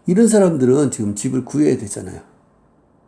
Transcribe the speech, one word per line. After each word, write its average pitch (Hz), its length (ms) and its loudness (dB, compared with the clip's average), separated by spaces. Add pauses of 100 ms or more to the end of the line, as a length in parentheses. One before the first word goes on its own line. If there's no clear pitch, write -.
이런 208 220 4
사람들은 151 640 2
지금 104 240 -6
집을 127 300 -6
구해야 143 340 0
되잖아요. - 420 -14 (880)